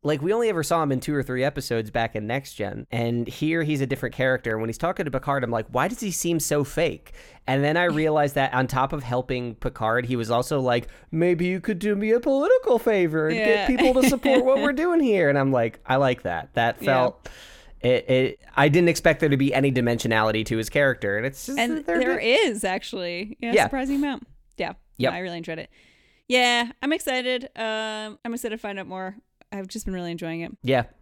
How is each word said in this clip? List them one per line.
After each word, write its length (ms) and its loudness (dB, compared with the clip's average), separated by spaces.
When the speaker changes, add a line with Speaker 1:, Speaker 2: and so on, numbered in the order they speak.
Speaker 1:
like, 200 -2
we 100 0
only 160 2
ever 140 0
saw 220 0
him 80 0
in 80 0
two 160 -4
or 80 0
three 180 -2
episodes 480 -2
back 240 -2
in 140 -4
Next 260 -4
Gen, 380 -8
and 340 -2
here 380 -2
he's 160 0
a 80 -2
different 260 -4
character. 380 0
And 80 -2
when 80 -2
he's 100 -6
talking 260 -2
to 60 -6
Picard, 320 -2
I'm 80 -4
like, 220 -2
"Why 160 0
does 100 -8
he 140 -4
seem 260 -2
so 240 0
fake?" 500 -4
And 160 2
then 120 2
I 80 2
Speaker 2:
<laughs> 20 2
Speaker 1:
realized 500 2
that 180 0
on 140 2
top 240 0
of 100 -6
helping 540 -4
Picard, 500 -2
he 80 -2
was 160 -2
also 300 0
like, 260 0
"Maybe 360 2
you 140 -2
could 200 -4
do 160 0
me 160 0
a 80 4
political 580 4
favor 480 2
and 100 0
Speaker 2:
Yeah. 300 2
Speaker 1:
get 0 -
people 340 4
to 80 6
support 360 4
what 140 4
Speaker 2:
<laughs> 40 0
Speaker 1:
we're 120 2
doing 260 2
here." 280 4
And 80 4
I'm 140 2
like, 340 0
"I 120 0
like 260 2
that." 320 -6
That 260 2
Speaker 2:
Yeah. 60 -4
Speaker 1:
felt, 420 0
it, 280 2
it, 320 2
I 140 6
didn't 220 6
expect 280 4
there 120 2
to 60 4
be 160 2
any 200 2
dimensionality 760 2
to 100 -2
his 140 -4
character, 460 2
and 100 -2
it's 200 -10
just 120 -6
Speaker 2:
And 200 -2
Speaker 1:
that 80 -10
they're 120 0
Speaker 2:
there 220 0
Speaker 1:
di- 120 2
Speaker 2:
is, 300 2
actually. 760 -6
Yeah, 140 -4
Speaker 1:
Yeah. 100 6
Speaker 2:
surprising 320 -4
amount. 280 -4
Yeah. 180 -6
Speaker 1:
Yep. 160 0
Speaker 2:
I 40 -6
really 200 -8
enjoyed 200 -10
it. 100 -14
Yeah, 420 2
I'm 120 0
excited. 640 -2
Um, 680 -6
I'm 100 -6
excited 200 -6
to 60 -10
find 180 -10
out 80 -10
more. 300 -10
I've 160 -10
just 160 -10
been 100 -6
really 160 -6
enjoying 300 -8
it. 100 -10
Speaker 1:
Yeah. 180 2